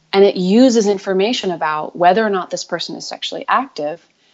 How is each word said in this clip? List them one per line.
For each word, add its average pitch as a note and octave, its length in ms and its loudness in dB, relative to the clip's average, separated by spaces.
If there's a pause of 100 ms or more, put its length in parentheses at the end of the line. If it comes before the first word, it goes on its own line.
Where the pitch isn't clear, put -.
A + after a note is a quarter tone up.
(120)
And G3 120 6
it G3+ 120 2
uses A3 500 4
information G3 640 -2
about D#3 460 -6
whether F3+ 280 4
or G#3+ 60 -2
not F#3 200 -4
this - 140 -8
person E3+ 320 -8
is - 100 -14
sexually - 420 -10
active E3+ 580 -4 (260)